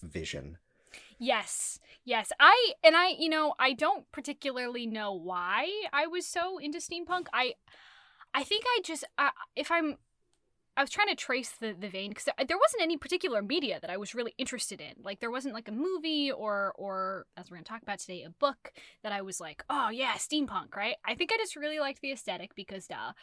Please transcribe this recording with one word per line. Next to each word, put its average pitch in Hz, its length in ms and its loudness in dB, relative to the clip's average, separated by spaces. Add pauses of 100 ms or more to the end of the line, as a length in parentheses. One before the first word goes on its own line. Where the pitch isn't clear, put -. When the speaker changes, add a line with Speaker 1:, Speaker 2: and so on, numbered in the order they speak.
Speaker 1:
vision. 78 560 -8 (580)
Speaker 2:
Yes. - 600 -2 (260)
Yes. 226 360 0
I, 403 320 10 (100)
and 320 140 12
I, 359 200 8
you 320 120 0
know, 311 320 2
I 262 120 6
don't 302 380 0
particularly 247 760 -6
know 214 240 -4
why 185 580 0 (220)
I 302 160 2
was 349 180 -4
so 359 320 -2
into 294 200 -6
steampunk. 349 540 -4
I, 254 220 2 (840)
I 277 60 0
think 415 240 0
I 403 160 4
just, 320 220 -6 (120)
uh, 277 140 4 (240)
if 294 160 -2
I'm, 330 260 2 (800)
I 277 40 4
was 277 100 2
trying 415 160 2
to 381 80 2
trace 254 360 -4
the, 220 220 -6
the 185 160 -10
vein, 196 240 -8
'cause - 120 -12
there, - 100 0 (140)
there 349 100 0
wasn't 494 240 4
any 330 140 2
particular 277 460 -2
media 226 380 -2
that 170 100 -8
I 185 60 -4
was 202 160 -8
really 233 260 -6
interested 247 420 -6
in. 151 140 -14 (100)
Like, 196 160 -8
there 233 100 -4
wasn't, 247 240 -4
like, 226 140 -10
a 214 40 -8
movie 302 600 0
or, 202 440 -2
or, 190 500 -4 (100)
as 175 120 -14
we're 175 100 -16
gonna 160 60 -16
talk 226 180 -12
about 202 180 -6
today, 180 240 -12
a 165 60 -16
book - 420 -2 (320)
that 214 80 -2
I 196 100 -2
was 190 180 -6
like, 156 300 -12
"Oh, 240 200 2
yeah, 247 240 0
steampunk," 214 600 -2
right? 214 300 -2
I 220 100 -2
think 339 180 -2
I 453 40 4
just 440 180 -2
really 302 240 -4
liked 277 220 -2
the 269 100 -6
aesthetic 190 460 -8
because, 196 320 -12
duh. - 240 -8 (100)